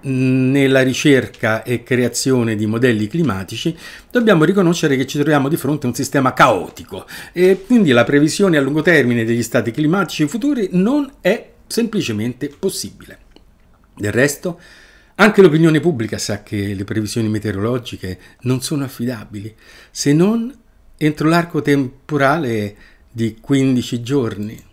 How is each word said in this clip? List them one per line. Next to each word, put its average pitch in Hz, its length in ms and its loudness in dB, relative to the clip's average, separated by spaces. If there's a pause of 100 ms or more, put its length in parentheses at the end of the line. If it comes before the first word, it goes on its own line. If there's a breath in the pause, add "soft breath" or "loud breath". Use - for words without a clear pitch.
mm, 131 460 0
nella 135 300 2
ricerca 127 800 0
e 120 220 -6
creazione 120 720 0
di 107 100 -2
modelli 110 420 0
climatici 113 720 -4 (320 loud breath)
dobbiamo 220 340 4
riconoscere 165 540 2
che 131 80 -2
ci 147 140 -6
troviamo 143 280 2
di 139 100 -2
fronte 143 280 -4
a 123 40 0
un 117 60 -6
sistema 131 380 -2
caotico 98 720 0 (260 loud breath)
e 185 320 2
quindi 214 280 4
la 117 120 6
previsione 151 540 2
a 139 40 2
lungo 143 200 -2
termine 123 420 2
degli 117 200 0
stati 117 260 -2
climatici 156 580 -2
futuri 240 440 -4
non 247 380 0 (120)
è 202 300 -2 (160)
semplicemente 139 840 -4
possibile. - 680 -10 (760)
Del 104 160 -4
resto, 143 480 -2 (560 soft breath)
anche 202 280 6
l'opinione 160 360 6
pubblica 117 380 -2
sa - 240 -6
che 101 320 -4
le 98 100 -6
previsioni 107 460 -4
meteorologiche 104 880 -6 (240 soft breath)
non 127 220 -2
sono 139 200 -4
affidabili, 110 680 -10 (380 loud breath)
se - 220 0
non 226 380 2 (460)
entro 151 320 0
l'arco 170 320 0
temporale 139 1120 -2 (360 soft breath)
di 113 280 -4
quindici 131 640 0
giorni. 113 580 -4 (140)